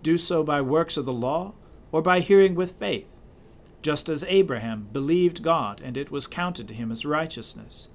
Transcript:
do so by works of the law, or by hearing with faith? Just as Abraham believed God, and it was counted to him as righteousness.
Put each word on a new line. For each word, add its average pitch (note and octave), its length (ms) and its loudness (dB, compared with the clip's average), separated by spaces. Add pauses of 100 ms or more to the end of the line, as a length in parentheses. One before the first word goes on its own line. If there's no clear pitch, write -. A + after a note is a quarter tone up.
do D#3+ 140 2
so E3+ 260 0
by D3 180 0
works D#3 360 0
of C#3+ 80 -4
the B2+ 80 -4
law, C#3+ 420 -4 (380)
or D#3+ 100 0
by F3+ 180 6
hearing F#3+ 360 6
with F3+ 160 -2
faith? - 460 -6 (640)
Just D3+ 260 -2
as D#3 160 -4
Abraham A#2 680 0
believed E3 500 2
God, C#3 420 -2
and B2 120 -8
it C#3+ 140 -8
was C#3+ 160 -4
counted F3 420 -6
to B2+ 60 -12
him A2+ 160 -6
as A2+ 160 -6
righteousness. D3+ 880 -6